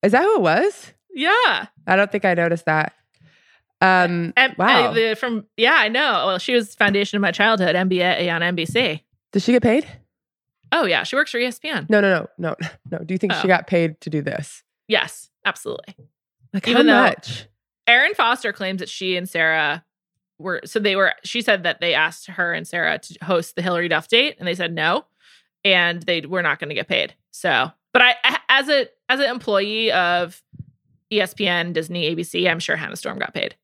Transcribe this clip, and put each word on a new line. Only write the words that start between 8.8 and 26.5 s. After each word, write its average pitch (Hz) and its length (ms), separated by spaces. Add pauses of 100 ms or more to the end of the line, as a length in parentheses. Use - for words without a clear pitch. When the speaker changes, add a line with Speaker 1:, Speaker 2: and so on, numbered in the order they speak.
Speaker 1:
Does 202 120
she - 80
get 247 100
paid? 240 240 (880)
Speaker 2:
Oh, 320 140
yeah. 160 180
She - 120
works 285 160
for 247 60
E 240 80
S 247 140
P 302 100
N. 233 200
Speaker 1:
No, 214 120
no, 196 80
no, 175 180 (100)
no, 170 180 (180)
<laughs> - 180
no. 165 120
Do 165 100
you 190 40
think 202 160
she 165 120
Speaker 2:
Oh. - 20
Speaker 1:
got 175 200
paid 165 340
to - 80
do 151 120
this? - 420 (240)
Speaker 2:
Yes, - 420 (160)
absolutely. - 500 (580)
Speaker 1:
Like, 196 140
Speaker 2:
Even 254 200
Speaker 1:
how 262 80
Speaker 2:
though 247 140
Speaker 1:
much? - 380 (380)
Speaker 2:
Erin 269 300
Foster 233 360
claims 190 280
that 180 100
she 185 260
and 180 140
Sarah 160 560 (540)
were, 170 260
so - 140
they 202 160
were, 190 180 (100)
she - 180
said 196 220
that 170 160
they 175 140
asked 156 340
her 175 260
and 165 140
Sarah 160 320
to - 240
host 170 320
the 180 60
Hillary 175 280
Duff 156 180
date, 254 320
and 180 80
they 175 80
said 170 180
no, 165 320 (580)
and 175 400
they 170 180
were 175 200
not 156 180